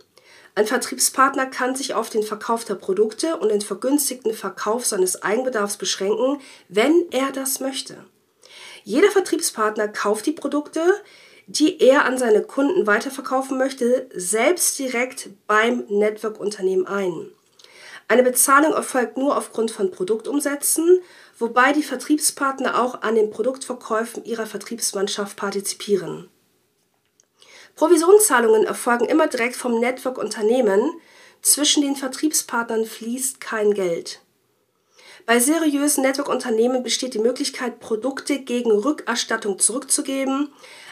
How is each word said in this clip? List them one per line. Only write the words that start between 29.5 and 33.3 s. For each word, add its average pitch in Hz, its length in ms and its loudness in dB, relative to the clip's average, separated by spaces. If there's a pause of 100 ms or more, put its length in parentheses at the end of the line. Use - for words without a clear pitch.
vom 233 240 -2
Network-Unternehmen. 240 1200 0 (400)
Zwischen 294 420 2
den 277 140 0
Vertriebspartnern 247 880 -2
fließt 233 560 -8